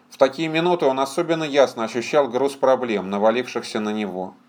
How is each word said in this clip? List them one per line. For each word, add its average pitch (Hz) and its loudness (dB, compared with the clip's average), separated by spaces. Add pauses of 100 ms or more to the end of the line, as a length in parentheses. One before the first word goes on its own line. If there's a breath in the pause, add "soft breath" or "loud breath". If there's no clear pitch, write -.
В - -20
такие 139 0
минуты 170 2
он 135 2
особенно 160 -2
ясно 135 2
ощущал 123 0
груз 135 0
проблем, 117 0
навалившихся 113 -2
на 107 -4
него. 95 -6 (140)